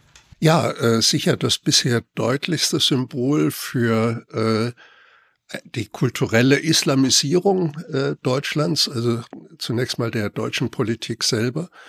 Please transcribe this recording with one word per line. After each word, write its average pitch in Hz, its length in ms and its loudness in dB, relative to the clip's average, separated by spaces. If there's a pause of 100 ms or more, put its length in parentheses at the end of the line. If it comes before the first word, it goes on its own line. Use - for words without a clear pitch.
(400)
Ja, 156 320 4
äh, 113 300 2
sicher 151 340 2
das - 220 -2
bisher 120 440 0 (140)
deutlichste 139 640 0
Symbol 135 720 0
für, 113 1200 0 (760)
äh, - 140 -10
die - 220 -8
kulturelle 127 720 2
Islamisierung, 151 1200 2 (140)
äh, 139 320 -2
Deutschlands, 143 640 -2
also 117 340 -2 (360)
zunächst - 420 -4
mal 117 120 -2
der 104 180 -2
deutschen 113 420 -4
Politik 113 540 -4
selber 127 440 -2 (200)